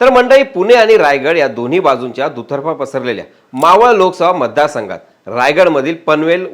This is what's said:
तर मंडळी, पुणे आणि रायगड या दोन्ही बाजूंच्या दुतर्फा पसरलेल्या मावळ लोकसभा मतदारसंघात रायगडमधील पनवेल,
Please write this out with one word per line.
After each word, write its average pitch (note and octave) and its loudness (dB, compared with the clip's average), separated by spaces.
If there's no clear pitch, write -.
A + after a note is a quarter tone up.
तर B3+ 4
मंडळी, B3+ 4
पुणे G#3 0
आणि A3 4
रायगड C#3+ 0
या C#3+ 0
दोन्ही B2 -4
बाजूंच्या B2+ -2
दुतर्फा C#3 -8
पसरलेल्या B2+ -8
मावळ F#3 4
लोकसभा F#3 0
मतदारसंघात A#2+ -6
रायगडमधील D3 0
पनवेल, E3 -2